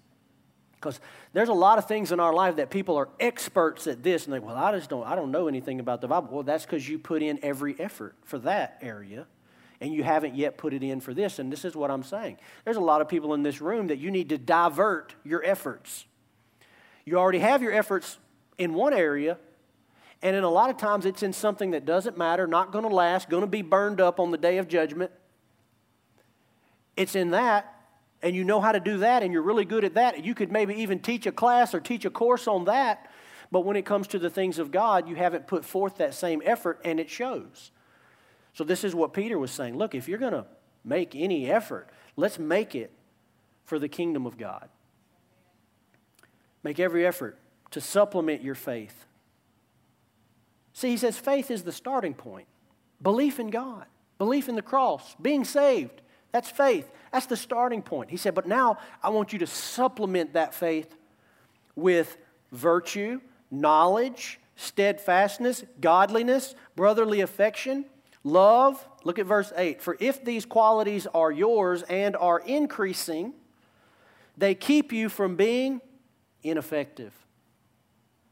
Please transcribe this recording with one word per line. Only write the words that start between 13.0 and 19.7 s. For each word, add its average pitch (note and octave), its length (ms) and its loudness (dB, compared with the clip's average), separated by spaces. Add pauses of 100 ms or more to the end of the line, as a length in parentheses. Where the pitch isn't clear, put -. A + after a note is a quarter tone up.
of D3+ 80 0
people D3+ 260 -2
in C#3+ 100 0
this C#3+ 160 -4
room G3 260 -4
that D3 120 -2
you D#3+ 120 -6
need F3+ 200 -2
to D3+ 80 0
divert E3 840 0
your D#3 220 -4
efforts. - 600 -4 (1000)
You E3 140 2
already F#3 200 4
have B3+ 240 4
your A3 100 0
efforts G3 460 0 (400)
in E3+ 160 -2
one B3+ 180 2
area, D#3+ 460 2 (840)